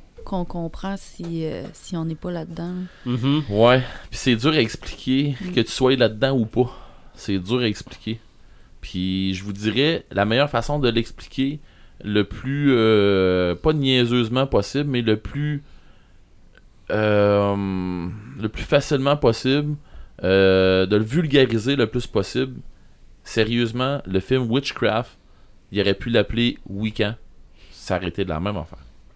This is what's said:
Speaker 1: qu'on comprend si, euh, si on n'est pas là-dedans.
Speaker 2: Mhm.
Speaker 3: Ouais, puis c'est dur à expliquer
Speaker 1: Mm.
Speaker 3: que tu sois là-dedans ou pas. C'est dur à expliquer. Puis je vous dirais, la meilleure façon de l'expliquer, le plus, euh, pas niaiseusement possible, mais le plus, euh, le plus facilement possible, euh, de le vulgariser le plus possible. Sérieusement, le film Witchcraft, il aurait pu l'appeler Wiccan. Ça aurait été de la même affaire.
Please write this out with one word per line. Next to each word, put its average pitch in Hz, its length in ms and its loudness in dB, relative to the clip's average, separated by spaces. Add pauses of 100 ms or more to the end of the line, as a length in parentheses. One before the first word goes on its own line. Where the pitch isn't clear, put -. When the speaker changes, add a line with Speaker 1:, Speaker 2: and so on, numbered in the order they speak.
(260)
Speaker 1:
qu'on 180 200 -4
comprend 175 520 -8
si, 165 480 -8
euh, 127 180 -8 (100)
si - 240 -10
on 160 80 -4
n'est 160 100 -6
pas 180 160 -10
là-dedans. 170 420 -8 (320)
Speaker 2:
Mhm. 131 440 0
Speaker 3:
Ouais, 117 300 6 (300)
puis - 100 -10
c'est 123 180 4
dur 135 160 2
à 156 80 4
expliquer 131 800 -2
Speaker 1:
Mm. 180 100 -6
Speaker 3:
que 175 100 0
tu - 100 -2
sois 131 240 2
là-dedans 120 420 0
ou 113 80 2
pas. 120 240 0 (460)
C'est 98 240 -2
dur 107 200 -2
à 120 80 0
expliquer. - 520 -8 (640)
Puis 92 540 -2
je 92 80 -10
vous 101 100 -8
dirais, 110 580 0
la 101 140 2
meilleure 131 240 2
façon 147 300 -2
de 127 100 2
l'expliquer, 131 680 -4 (440)
le 104 200 2
plus, 139 500 0
euh, 98 840 4
pas 160 180 0
niaiseusement 127 720 2
possible, 143 420 0
mais 123 120 0
le 110 160 2
plus, 147 460 -6 (1300)
euh, 101 1160 2 (340)
le 110 80 -2
plus - 140 -8
facilement 139 520 2
possible, 143 600 0 (480)
euh, 95 640 4
de 104 120 2
le 107 60 2
vulgariser 131 720 2
le 117 100 2
plus 123 200 -4
possible. 127 480 -2 (680)
Sérieusement, 120 840 -2
le 95 140 0
film 127 320 0
Witchcraft, 117 680 -2 (540)
il 98 80 -2
aurait 98 140 2
pu - 160 -6
l'appeler 117 480 2 (100)
Wiccan. 107 480 -4 (560)
Ça - 260 -6
aurait 90 120 -4
été 98 160 -4
de 92 40 -8
la 80 120 -4
même 101 160 -4
affaire. 80 220 -12 (360)